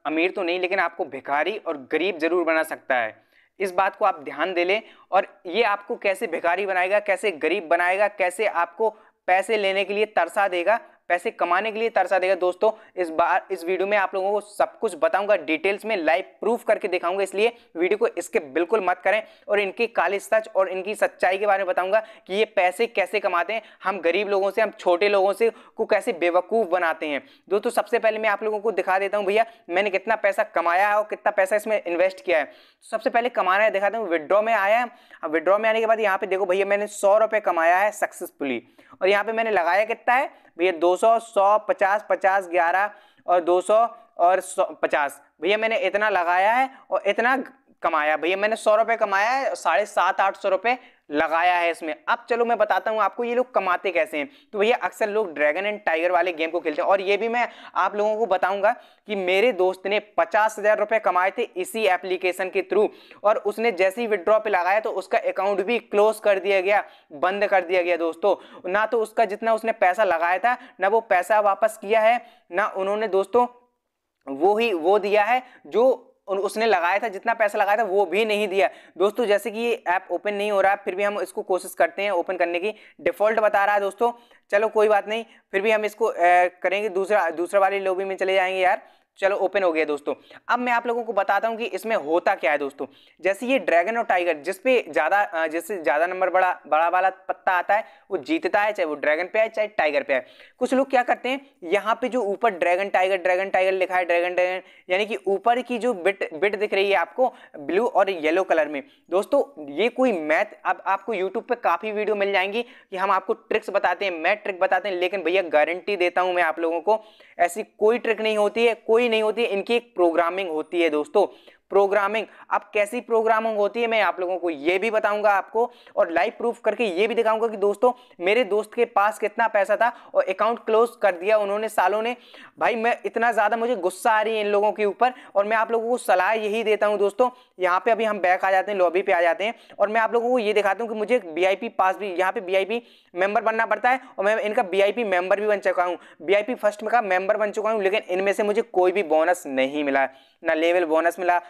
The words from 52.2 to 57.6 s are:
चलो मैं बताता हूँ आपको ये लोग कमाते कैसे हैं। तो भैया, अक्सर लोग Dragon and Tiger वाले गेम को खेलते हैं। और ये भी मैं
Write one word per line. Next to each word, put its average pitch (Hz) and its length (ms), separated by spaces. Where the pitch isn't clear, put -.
चलो 233 140
मैं 233 140
बताता 202 320
हूँ 220 100
आपको 202 240
ये 240 100
लोग 247 200
कमाते 185 360
कैसे 160 280
हैं। 139 100
तो 175 60
भैया, 220 180
अक्सर 185 320
लोग 202 260
Dragon 151 280
and 208 160
Tiger 165 220
वाले 180 220
गेम 160 180
को 170 100
खेलते 165 220
हैं। 139 60
और 196 120
ये 196 160
भी 220 120
मैं 233 200